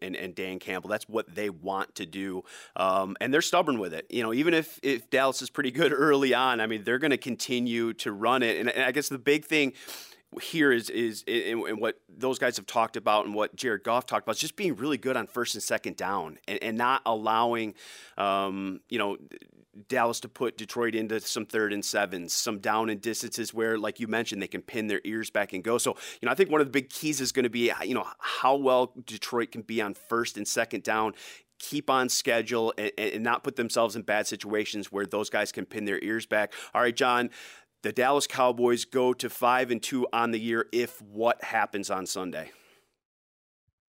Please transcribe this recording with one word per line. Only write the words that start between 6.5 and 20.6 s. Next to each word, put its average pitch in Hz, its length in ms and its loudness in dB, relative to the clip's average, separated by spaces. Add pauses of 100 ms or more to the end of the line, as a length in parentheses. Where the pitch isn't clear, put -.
I 110 60 2
mean, 110 180 -4
they're 120 140 2
gonna 139 200 2
continue 120 760 -2
to 113 180 -4
run 117 300 2
it. 110 160 2
And, 117 120 0
and 123 120 0
I 131 100 2
guess 143 160 -2
the 135 100 -6
big 143 280 2
thing 143 260 2 (680)
here 147 300 4
is, 117 160 2
is, 113 380 -2
and, 113 360 0
and 98 160 -4
what 110 300 -2
those 123 300 -4
guys 123 180 2
have 101 100 -12
talked 113 300 0
about 107 300 2
and 101 80 -6
what 104 200 0
Jared 110 300 -2
Goff 120 220 0
talked 107 180 -2
about 110 120 -2
is - 40 -2
just - 160 -6
being 175 200 -2
really 131 220 -2
good 127 180 -2
on 120 100 -2
first - 280 -4
and 107 80 -8
second 107 340 -4
down 90 420 -4 (100)
and, 101 140 -4
and 113 160 -4
not 127 260 2
allowing, 113 680 2 (420)
um, 98 720 -2
you 117 100 -2
know, 101 180 -2 (720)
Dallas 117 320 2
to 120 80 -10
put 117 300 -4
Detroit 117 360 -2